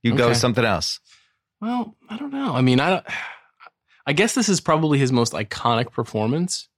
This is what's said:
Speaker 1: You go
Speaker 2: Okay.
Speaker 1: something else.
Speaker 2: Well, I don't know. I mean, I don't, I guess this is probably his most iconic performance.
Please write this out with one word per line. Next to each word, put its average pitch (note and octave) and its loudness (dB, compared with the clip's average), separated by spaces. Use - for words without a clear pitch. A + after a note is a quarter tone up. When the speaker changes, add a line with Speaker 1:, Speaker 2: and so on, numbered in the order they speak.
Speaker 1:
You A#2 2
go B2 4
Speaker 2:
Okay. A#2+ 4
Speaker 1:
something A#2+ 2
else. G2 -2
Speaker 2:
Well, A#3+ -6
I A3 -10
don't C#4 -10
know. C#4 -4
I B2+ 2
mean, B2+ 4
I D3+ 0
don't, F#3 -2
I C#3+ 0
guess G3+ 2
this A#3 0
is F#3+ 2
probably D#3 2
his C3 2
most A#2+ 2
iconic A#2 -2
performance. B2 -4